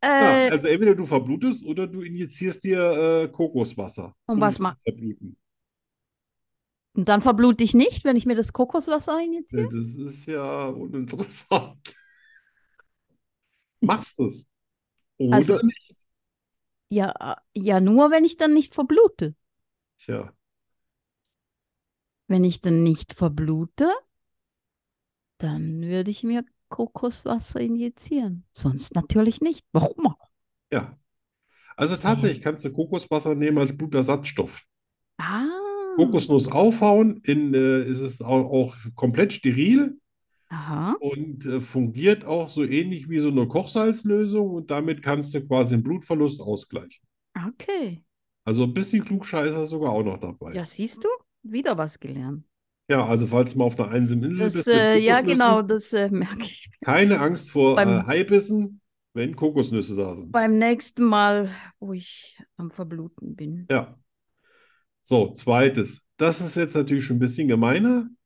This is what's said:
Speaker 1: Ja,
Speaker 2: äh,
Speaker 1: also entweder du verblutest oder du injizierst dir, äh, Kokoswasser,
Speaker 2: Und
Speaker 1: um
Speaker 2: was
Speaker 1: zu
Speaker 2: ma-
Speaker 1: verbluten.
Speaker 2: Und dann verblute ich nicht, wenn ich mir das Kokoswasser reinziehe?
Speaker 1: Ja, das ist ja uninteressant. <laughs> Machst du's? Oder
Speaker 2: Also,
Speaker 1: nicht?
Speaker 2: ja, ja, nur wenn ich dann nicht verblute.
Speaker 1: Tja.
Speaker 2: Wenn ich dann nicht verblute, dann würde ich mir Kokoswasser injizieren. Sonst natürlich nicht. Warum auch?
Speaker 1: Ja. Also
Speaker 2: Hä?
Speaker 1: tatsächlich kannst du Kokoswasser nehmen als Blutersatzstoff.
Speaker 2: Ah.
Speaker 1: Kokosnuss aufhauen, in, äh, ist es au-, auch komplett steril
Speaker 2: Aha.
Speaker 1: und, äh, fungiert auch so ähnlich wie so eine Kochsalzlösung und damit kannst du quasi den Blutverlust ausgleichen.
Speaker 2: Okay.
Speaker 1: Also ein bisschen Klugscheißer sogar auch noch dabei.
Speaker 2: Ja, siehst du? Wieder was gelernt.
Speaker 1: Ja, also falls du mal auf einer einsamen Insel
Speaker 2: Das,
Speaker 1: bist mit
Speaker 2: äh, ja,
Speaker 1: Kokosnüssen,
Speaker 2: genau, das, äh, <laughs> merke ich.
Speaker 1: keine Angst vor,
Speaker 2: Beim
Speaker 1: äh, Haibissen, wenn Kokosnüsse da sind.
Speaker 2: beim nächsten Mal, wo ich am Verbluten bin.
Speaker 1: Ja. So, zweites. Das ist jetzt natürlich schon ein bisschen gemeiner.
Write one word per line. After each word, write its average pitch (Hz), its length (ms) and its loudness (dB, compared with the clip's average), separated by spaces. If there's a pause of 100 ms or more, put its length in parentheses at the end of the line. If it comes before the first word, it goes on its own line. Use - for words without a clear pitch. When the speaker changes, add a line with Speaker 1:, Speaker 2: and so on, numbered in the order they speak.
Speaker 1:
Ja, 269 440 6
Speaker 2:
äh, - 40 2
Speaker 1:
also 156 160 0
entweder 190 280 6
du 175 100 -6
verblutest 151 600 -2
oder 165 220 -6
du 185 140 -10
injizierst 175 600 -8
dir, 165 600 2
äh, 160 80 -4
Kokoswasser, 107 840 -4 (120)
Speaker 2:
Und 226 100 -2
Speaker 1:
um 202 40 2
Speaker 2:
was 208 140 2
Speaker 1:
zu - 80 -6
Speaker 2:
ma- 185 200 -4
Speaker 1:
verbluten. 107 540 -10 (1600)
Speaker 2:
Und 185 140 -2
dann 208 120 6
verblute 240 420 4
ich 220 100 0
nicht, 269 320 4
wenn 269 100 4
ich 233 100 0
mir 247 100 2
das 220 180 -2
Kokoswasser 302 640 -2
reinziehe? 330 480 -4
Speaker 1:
Ja, 117 60 -4
das 117 260 -8
ist 143 320 -14
ja 139 400 -6
uninteressant. - 1300 -6
<laughs> - 1900 -20
Machst 214 360 -2
du's? - 300 -6 (720)
Oder 127 180 2
Speaker 2:
Also, 196 260 4
Speaker 1:
nicht? - 340 -2 (920)
Speaker 2:
ja, 196 480 -4 (180)
ja, 196 280 2
nur 247 300 6
wenn 320 120 6
ich 330 140 2
dann 311 160 4
nicht 302 220 2
verblute. 294 600 4 (600)
Speaker 1:
Tja. - 360 -10 (1900)
Speaker 2:
Wenn 185 180 4
ich 175 160 0
dann 170 220 2
nicht 160 300 0
verblute, 160 800 -2 (1500)
dann 156 440 -6
würde 185 300 -4
ich - 120 -10
mir 240 220 -2 (240)
Kokoswasser 240 880 -6
injizieren. 233 960 -4
Sonst - 420 -4
natürlich 214 460 0
nicht. 320 320 -4
Warum 262 340 0
auch? - 220 -6 (420)
Speaker 1:
Ja. - 260 -6 (800)
Also 160 200 0
Speaker 2:
Hä? - 60 -8
Speaker 1:
tatsächlich 202 400 0
kannst 151 220 -4
du 135 80 -6
Kokoswasser 156 640 -2
nehmen 147 220 2
als 139 200 0
Blutersatzstoff. 143 840 -2 (540)
Speaker 2:
Ah. 254 460 -6 (320)
Speaker 1:
Kokosnuss 175 560 2
aufhauen, 214 720 4
in, 147 300 0
äh, 131 300 2
ist 127 160 -6
es 131 220 -8
au-, 127 240 2
auch 131 300 0 (200)
komplett 135 380 2
steril 196 680 2 (500)
Speaker 2:
Aha. 156 500 -6
Speaker 1:
und, 143 460 -8
äh, 131 140 -4
fungiert 127 680 0
auch 160 240 -4
so 151 140 -2
ähnlich 151 460 -2
wie 160 100 -2
so 147 100 2
eine 127 180 2
Kochsalzlösung 208 1040 0
und 165 220 -8
damit 147 320 -2
kannst 143 300 -2
du 143 120 -4
quasi 127 300 2
den 113 80 2
Blutverlust 151 580 -2
ausgleichen. - 640 -10 (440)
Speaker 2:
Okay. 247 560 -8 (420)
Speaker 1:
Also 110 180 0
ein 123 100 -2
bisschen 196 300 -2
Klugscheißer 156 600 -4
sogar 156 260 -4
auch 107 120 0
noch 95 160 -6
dabei. - 340 -12
Speaker 2:
Ja, 180 120 -8
siehst 220 380 -10
du? 403 40 -2 (360)
Wieder 226 340 -4
was 156 220 -8
gelernt. 139 440 -10 (440)
Speaker 1:
Ja, 135 180 2
also 117 200 2
falls 123 280 2
du - 60 -4
mal 127 60 4
auf 120 140 -2
einer 104 100 -2
einsamen 120 360 0
Insel 180 200 -2
Speaker 2:
Das, 208 80 0
Speaker 1:
bist 170 140 -2
mit 240 80 6
Speaker 2:
äh, 220 240 6
ja, 226 220 4
Speaker 1:
Kokosnüssen, 262 180 2
Speaker 2:
genau, 226 240 6
das, 208 300 -2
äh, 202 160 0
<laughs> - 20 -2
merke 196 320 -4
ich. - 260 -16 (120)
Speaker 1:
keine 180 380 4
Angst 156 300 -2
vor, 135 260 4
Speaker 2:
Beim - 140 4
Speaker 1:
äh, 90 140 2
Haibissen, 202 760 0 (340)
wenn 127 220 -4
Kokosnüsse 123 600 -2
da 95 200 -4
sind. 87 160 -16
Speaker 2:
beim 220 280 2
nächsten 233 440 0
Mal, 208 460 2 (300)
wo 196 140 -12
ich - 460 -16 (180)
am 170 120 -10
Verbluten 165 680 -12
bin. 165 360 -10
Speaker 1:
Ja. - 260 -2 (1080)
So, 113 260 2
zweites. 123 680 0 (160)
Das 160 240 0
ist 170 140 -8
jetzt 170 180 -2
natürlich 139 320 0
schon 120 120 -2
ein - 20 0
bisschen 127 280 0
gemeiner. 180 640 2 (160)